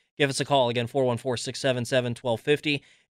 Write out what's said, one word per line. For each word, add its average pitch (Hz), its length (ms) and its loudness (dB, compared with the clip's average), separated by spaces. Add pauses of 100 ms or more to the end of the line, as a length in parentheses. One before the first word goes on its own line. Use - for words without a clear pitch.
(180)
give 143 120 2
us 131 100 -4
a 143 60 -2
call. 131 240 4
Again, 120 180 -2
four 135 160 0
one 123 140 0
four, 123 200 -4
six - 220 -8
seven 123 260 0
seven, 123 300 0
twelve 117 260 -4
fifty. 147 420 0 (260)